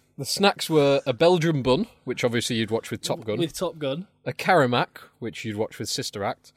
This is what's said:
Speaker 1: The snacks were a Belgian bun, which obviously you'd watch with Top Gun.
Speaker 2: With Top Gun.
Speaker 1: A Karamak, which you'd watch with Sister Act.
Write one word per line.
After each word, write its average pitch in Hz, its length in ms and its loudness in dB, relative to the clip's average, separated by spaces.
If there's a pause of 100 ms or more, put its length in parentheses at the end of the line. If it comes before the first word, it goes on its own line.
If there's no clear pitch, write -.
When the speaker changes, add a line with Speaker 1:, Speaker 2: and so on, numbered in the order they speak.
(160)
Speaker 1:
The 139 80 -8
snacks - 460 0
were 143 360 4
a 135 60 2
Belgian 165 500 4
bun, 127 260 2 (160)
which - 180 -6
obviously 120 340 0
you'd 110 140 -2
watch 110 220 -4
with 110 100 -8
Top 113 220 -4
Gun. 110 140 -2
Speaker 2:
With 165 140 -2
Top 170 260 -6
Gun. 151 280 -6 (180)
Speaker 1:
A 131 80 -6
Karamak, 143 760 2 (100)
which - 260 -10
you'd 107 120 -6
watch 107 240 -6
with 110 80 -8
Sister - 340 -6
Act. - 340 -6